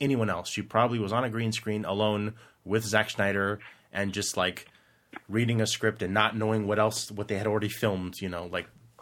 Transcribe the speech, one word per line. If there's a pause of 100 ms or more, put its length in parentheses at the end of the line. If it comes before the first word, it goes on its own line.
anyone
else.
She
probably
was
on
a
green
screen
alone (300)
with
Zack
Snyder (320)
and
just,
like, (640)
reading
a
script
and
not
knowing
what
else,
what
they
had
already
filmed,
you
know,
like, (360)